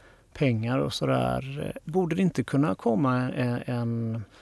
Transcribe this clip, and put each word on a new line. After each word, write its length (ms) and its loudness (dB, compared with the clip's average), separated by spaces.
pengar 440 2
och 160 -2
sådär. 800 0
Borde 320 0
det 60 2
inte 220 2
kunna 300 2
komma 420 2
en, 500 0
en, 580 -2